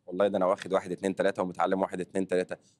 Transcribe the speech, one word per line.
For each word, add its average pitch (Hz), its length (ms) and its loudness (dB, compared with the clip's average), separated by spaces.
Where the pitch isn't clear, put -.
والله 95 220 2
ده 98 80 -2
أنا 92 100 2
واخد 95 260 0
واحد، 92 200 0
اتنين، 95 220 -2
تلاتة 98 280 0
ومتعلم 90 380 0
واحد، 95 200 -2
اتنين، 92 260 -4
تلاتة. 90 300 -2